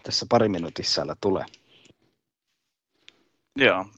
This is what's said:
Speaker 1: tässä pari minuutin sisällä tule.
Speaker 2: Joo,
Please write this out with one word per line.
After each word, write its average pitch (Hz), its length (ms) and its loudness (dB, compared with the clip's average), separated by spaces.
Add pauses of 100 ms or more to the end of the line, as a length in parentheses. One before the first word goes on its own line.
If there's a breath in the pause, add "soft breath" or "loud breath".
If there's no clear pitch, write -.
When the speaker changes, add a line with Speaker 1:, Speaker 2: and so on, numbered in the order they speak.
Speaker 1:
tässä - 260 -6
pari 113 200 4
minuutin 85 360 -6
sisällä 78 360 -4
tule. 95 260 0 (2000 soft breath)
Speaker 2:
Joo, 101 300 2 (120)